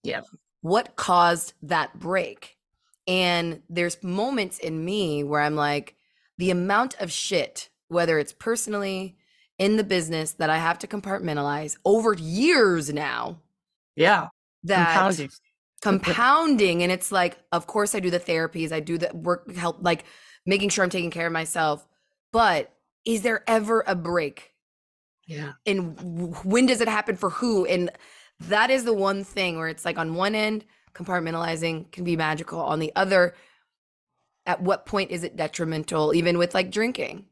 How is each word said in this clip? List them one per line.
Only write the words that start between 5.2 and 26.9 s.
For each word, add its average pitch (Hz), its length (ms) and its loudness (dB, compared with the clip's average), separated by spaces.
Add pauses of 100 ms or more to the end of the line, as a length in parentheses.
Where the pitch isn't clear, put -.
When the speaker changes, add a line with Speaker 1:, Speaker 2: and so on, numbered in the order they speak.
Speaker 2:
where 147 160 0
I'm 151 160 0
like, 147 400 -2 (420)
the 180 120 0
amount 196 500 0
of 185 100 -6
shit, - 580 -4 (200)
whether 165 300 2
it's 147 140 -4
personally, 196 840 -4 (420)
in 202 180 4
the 214 80 2
business, 160 500 0
that 156 160 0
I 156 80 4
have 165 220 0
to - 60 -10
compartmentalize 156 960 -4
over 220 300 4
years 180 760 2
now. 135 480 -6 (560)
Speaker 1:
Yeah. 175 320 4 (360)
Speaker 2:
That 180 300 4
Speaker 1:
Compounding. 180 360 2 (260)
<laughs> - 260 -20
Speaker 2:
compounding. 208 1000 4
And 180 100 2
it's 185 200 -4
like, 180 260 0 (140)
of 170 140 -2
course 208 280 -2
I 208 60 -2
do 180 100 0
the 175 100 0
therapies, 160 520 -4
I 160 80 -4
do 165 180 -4
the 170 160 -4
work, 175 400 -4
help, 175 260 -4
like, 170 240 0 (420)
making 196 240 0
sure 202 140 0
I'm 180 60 0
taking 175 200 -4
care 170 160 -4
of 165 60 -2
myself. 160 540 -2 (460)
But 202 400 2 (320)
is 220 180 -2
there 226 240 -2
ever 220 400 2
a 196 80 0
break? 170 580 -4 (720)
Speaker 1:
Yeah. 147 260 -10 (140)
Speaker 2:
And 185 300 -2
w-, 175 360 -8 (120)
when 233 220 4
does 247 140 2
it 226 80 2
happen 214 280 -2